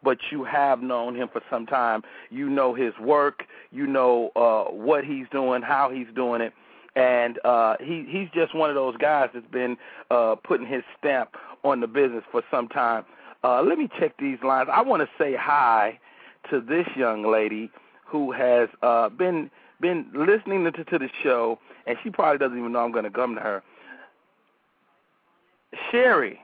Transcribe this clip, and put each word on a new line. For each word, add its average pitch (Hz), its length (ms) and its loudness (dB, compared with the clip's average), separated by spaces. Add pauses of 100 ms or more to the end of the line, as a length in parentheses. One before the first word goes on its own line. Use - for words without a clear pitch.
but 127 160 2 (120)
you 147 120 -8
have 139 380 0
known 123 340 -4
him 123 160 -6
for 117 180 -6
some 117 160 -6
time. 117 380 0 (260)
You 135 200 -6
know 135 260 0
his 120 260 -2
work. 143 420 2 (280)
You 139 160 -6
know, 123 480 2
uh, 113 360 2
what 135 320 0
he's 135 280 -8
doing, 127 320 0
how 139 260 0
he's 127 260 -8
doing 120 260 -2
it. 113 120 -4 (440)
And, 123 480 2
uh, 113 340 4
he, 156 300 -8
he's 190 240 -4
just 165 220 0
one 156 160 2
of 143 40 -4
those 131 220 -2
guys 143 340 2
that's 120 200 -14
been, 123 260 -2 (320)
uh, 117 340 4
putting 233 220 0
his 123 160 -6 (160)
stamp 135 320 -2 (340)
on 139 160 2
the 117 60 -2
business 120 460 0
for 120 180 0
some 123 180 -2
time. 117 380 -2 (380)
Uh, 127 180 4
let 165 160 2
me 294 100 -2 (120)
check 156 180 -2
these 139 260 -6
lines. 131 300 2
I 156 80 4
wanna 214 340 0
say 143 200 0
hi 120 640 2 (500)
to 139 100 0
this 147 360 -2
young 110 360 0
lady 110 380 0 (340)
who 143 280 -4
has, 123 360 4 (140)
uh, 117 280 2
been, 156 420 -2 (280)
been 170 320 -2
listening 190 520 2
to, 165 80 0
to 165 260 -6
the 135 100 -2 (140)
show, 117 380 0 (260)
and 120 180 -4
she 226 60 -6
probably 156 300 2
doesn't 127 180 0
even 120 140 -4
know 120 80 0
I'm 120 120 0
gonna 107 200 -4
come 120 240 -2
to 107 60 -8
her. 101 200 -4 (2250)
Sherry. 226 520 2